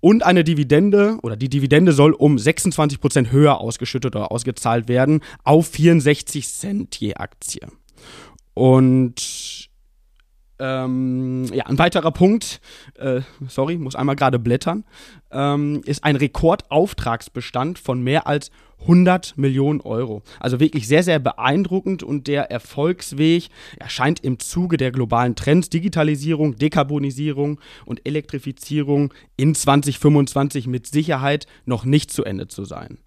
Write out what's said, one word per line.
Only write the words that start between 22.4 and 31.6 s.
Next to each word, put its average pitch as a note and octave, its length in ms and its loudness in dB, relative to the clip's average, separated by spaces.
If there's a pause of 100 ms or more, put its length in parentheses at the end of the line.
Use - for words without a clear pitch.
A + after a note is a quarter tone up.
Erfolgsweg, D#3 1000 -2 (320)
ja, - 80 -16
scheint C#3+ 340 -2
im B2+ 160 -4
Zuge F3 380 -4
der C3 160 -2
globalen A#2+ 420 0
Trends D#3+ 360 0
Digitalisierung, D3+ 840 -2
Dekarbonisierung C#3+ 1000 -2 (280)
und - 200 -10
Elektrifizierung C#3+ 1080 -4 (240)
in D3 160 2
zwanzig C#3+ 440 2
fünfundzwanzig C#3+ 680 2
mit B2+ 200 -6
Sicherheit D3 600 -2 (180)